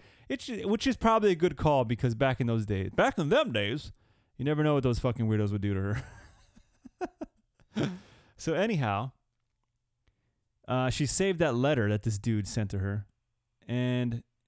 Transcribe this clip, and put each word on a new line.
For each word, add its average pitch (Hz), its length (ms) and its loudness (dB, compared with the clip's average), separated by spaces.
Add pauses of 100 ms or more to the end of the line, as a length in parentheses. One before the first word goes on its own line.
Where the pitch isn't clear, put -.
(280)
It's, 262 220 -6
which 214 380 -2
is 254 100 0
probably 220 340 4
a 175 40 2
good 160 200 2
call 143 300 2
because 117 300 0
back 131 260 0
in 120 60 0
those 113 180 0
days, 98 300 -2
back 254 220 2
in 151 120 0
them 247 240 2
days, 107 400 -2 (440)
you 131 60 -6
never 151 200 0
know 151 100 4
what 139 100 2
those 123 160 2
fucking 117 280 0
weirdos 107 240 2
would 104 100 -2
do 101 120 0
to 95 80 -2
her. 107 220 -2 (1700)
<laughs> 208 140 0 (460)
So 160 160 -4
anyhow, 135 580 0 (1600)
uh, 127 220 0
she 143 160 0
saved 185 340 0
that 147 160 2
letter 127 340 2
that 107 140 0
this 107 140 -2
dude 104 300 -2
sent 107 240 -4
to 101 80 -4
her. 101 260 -4 (600)
And 123 560 -2 (240)